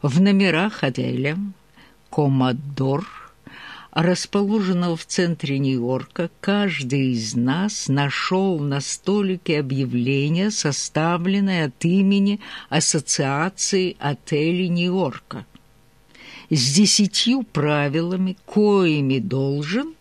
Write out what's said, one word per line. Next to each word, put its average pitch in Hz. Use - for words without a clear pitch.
В 151
номерах 196
отеля 127
«Коммодор», 135
расположенного 180
в -
центре 156
Нью-Йорка, 131
каждый 143
из 110
нас 151
нашел 151
на 143
столике 185
объявление, 139
составленное 175
от -
имени 196
Ассоциации 160
отелей 165
Нью-Йорка, 175
с 135
десятью 214
правилами, 160
коими 170
должен 147